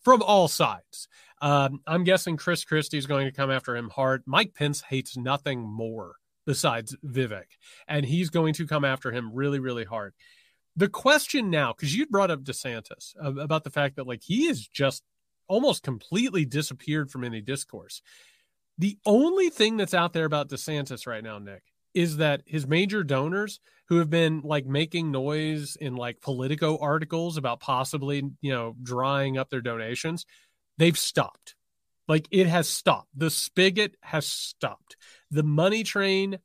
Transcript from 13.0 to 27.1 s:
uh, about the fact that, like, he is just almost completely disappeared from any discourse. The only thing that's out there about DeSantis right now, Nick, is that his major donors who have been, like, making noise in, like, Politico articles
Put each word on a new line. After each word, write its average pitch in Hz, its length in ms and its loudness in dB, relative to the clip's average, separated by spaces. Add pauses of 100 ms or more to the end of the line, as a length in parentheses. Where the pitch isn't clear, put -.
uh, 139 120 -4
about 156 280 -2
the 147 60 -12
fact 143 260 -2
that, 131 100 -8
like, 120 160 -8
he 269 260 0
is 131 200 -4
just 135 340 -2 (460)
almost 226 340 2
completely 175 600 -2
disappeared 143 680 -4
from 123 140 -8
any 113 160 -6
discourse. 107 600 -10 (760)
The 202 300 -2
only 330 420 6
thing 220 300 2
that's 190 160 -2
out 170 180 2
there 160 140 0
about 147 240 -2
DeSantis 139 560 -6
right 110 180 -10
now, 107 140 -12
Nick, 101 240 -16 (320)
is 170 240 2
that 147 260 2
his 147 220 -4
major 190 360 2
donors 160 580 -2 (280)
who 170 80 4
have 160 140 4
been, 160 320 4
like, 147 240 -2
making 160 440 -2
noise 147 640 -2
in, 127 200 -6
like, 120 240 -8
Politico 147 580 -2
articles 160 600 -2